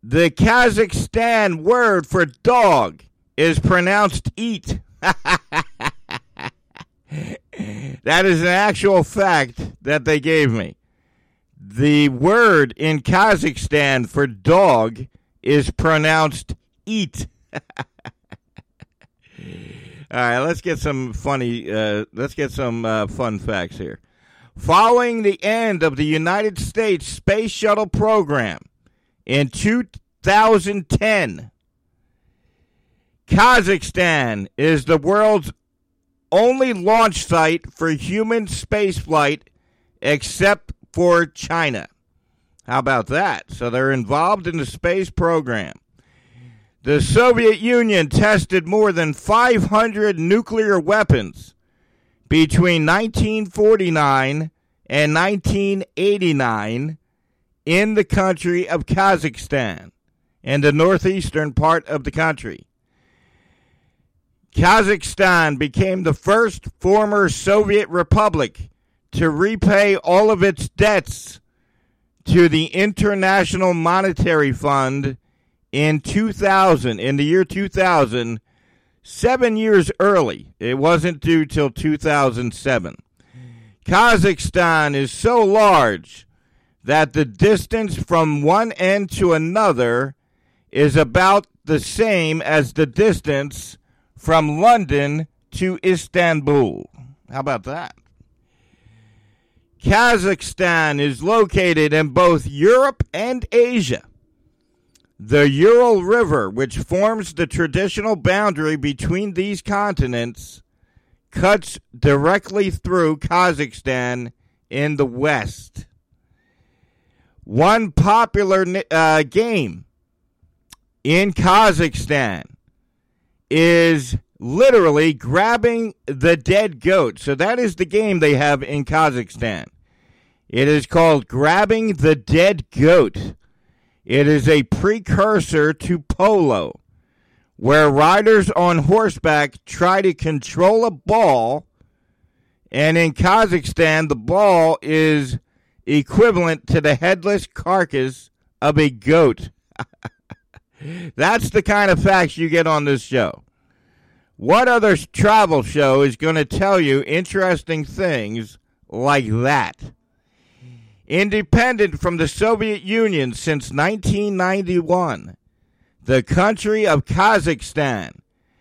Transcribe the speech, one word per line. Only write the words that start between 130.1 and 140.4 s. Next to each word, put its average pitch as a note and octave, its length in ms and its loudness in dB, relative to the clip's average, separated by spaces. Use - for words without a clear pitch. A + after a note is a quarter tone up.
It B2+ 180 0
is D3 180 2
called E3 440 2
Grabbing G3 640 0
the D3+ 220 2
Dead E3 540 0
Goat. D#3 640 2
It C#3+ 240 2
is D3 220 2
a D3+ 140 4
precursor F#3+ 1080 0
to E3+ 280 -4
polo, D3+ 800 0
where D3 340 4
riders F#3 640 4
on F3 280 2
horseback D#3 840 0
try F#3 380 0
to F#3+ 120 0
control E3+ 680 0